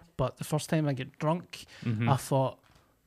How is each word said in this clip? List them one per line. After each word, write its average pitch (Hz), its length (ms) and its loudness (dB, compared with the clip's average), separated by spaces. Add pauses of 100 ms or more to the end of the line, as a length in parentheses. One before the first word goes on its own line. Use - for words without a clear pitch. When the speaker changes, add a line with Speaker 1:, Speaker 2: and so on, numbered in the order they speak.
(160)
Speaker 1:
but 127 220 -2
the - 80 -8
first - 240 -2
time 156 180 2
I 143 60 2
get 127 260 -8
drunk, 170 460 -2 (180)
Speaker 2:
Mm-hmm. 117 240 0
Speaker 1:
I 139 80 6
thought, 131 440 0 (480)